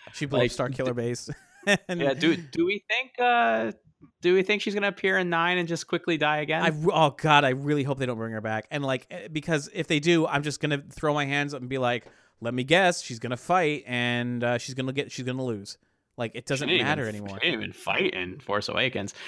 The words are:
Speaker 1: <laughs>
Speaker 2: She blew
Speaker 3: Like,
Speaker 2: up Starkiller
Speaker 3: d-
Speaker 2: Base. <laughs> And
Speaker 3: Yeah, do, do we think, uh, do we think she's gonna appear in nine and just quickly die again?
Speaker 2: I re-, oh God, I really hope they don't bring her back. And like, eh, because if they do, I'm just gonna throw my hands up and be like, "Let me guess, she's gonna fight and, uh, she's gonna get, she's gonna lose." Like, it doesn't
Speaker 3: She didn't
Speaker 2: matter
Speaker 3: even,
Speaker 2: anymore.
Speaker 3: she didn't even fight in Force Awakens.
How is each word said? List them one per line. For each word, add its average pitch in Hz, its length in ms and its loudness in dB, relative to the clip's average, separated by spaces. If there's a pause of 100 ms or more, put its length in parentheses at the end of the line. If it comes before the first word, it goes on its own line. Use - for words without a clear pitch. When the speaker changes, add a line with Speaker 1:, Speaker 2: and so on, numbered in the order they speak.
Speaker 1:
<laughs> - 120 -20
Speaker 2:
She - 120 -6
blew 127 140 0
Speaker 3:
Like, 120 120 2
Speaker 2:
up - 60 -8
Starkiller 127 300 -2
Speaker 3:
d- 127 60 0
Speaker 2:
Base. 120 360 -4 (360)
<laughs> 196 120 4 (100)
And 175 140 -4
Speaker 3:
Yeah, 139 140 2
do, 151 220 2
do 160 280 -2
we 202 240 -2
think, 247 300 -2
uh, 226 540 2 (480)
do 175 120 6
we 190 100 6
think 202 180 2
she's 208 120 -2
gonna 202 140 0
appear 190 300 0
in 185 120 0
nine 170 280 2
and 175 100 0
just 165 200 -4
quickly 170 300 0
die 151 200 2
again? 156 260 -2
Speaker 2:
I 165 60 4
re-, 156 240 0
oh 156 180 6
God, 147 320 4
I 135 60 4
really 143 340 0
hope 135 160 -2
they 135 60 0
don't 123 120 -4
bring 113 140 -6
her 110 100 -4
back. 110 300 -4
And 143 120 -4
like, 131 280 -2
eh, 175 180 -12
because 156 440 -2
if 170 140 -4
they 156 120 4
do, 160 260 6
I'm 143 160 0
just 147 200 -4
gonna 147 280 0
throw 151 240 -2
my 147 120 0
hands 143 280 -2
up 139 60 -8
and 123 100 -10
be 135 80 -2
like, 123 280 0 (340)
"Let 117 140 -4
me 127 100 -2
guess, 175 400 4
she's 117 160 -10
gonna 120 180 -4
fight 160 480 0
and, 120 580 -2
uh, 120 140 0
she's 131 160 -8
gonna 131 200 -4
get, 135 180 -4
she's 127 140 -8
gonna 127 180 -4
lose." 107 340 -6 (400)
Like, 117 160 -4
it 120 120 -12
doesn't 139 220 -2
Speaker 3:
She 170 100 2
didn't 131 100 0
Speaker 2:
matter 147 160 0
Speaker 3:
even, 107 120 -4
Speaker 2:
anymore. 98 260 -10
Speaker 3:
she 156 100 2
didn't 113 100 -2
even 95 120 -10
fight 135 400 -2
in 90 260 -6
Force 104 300 -2
Awakens. 107 440 -2 (140)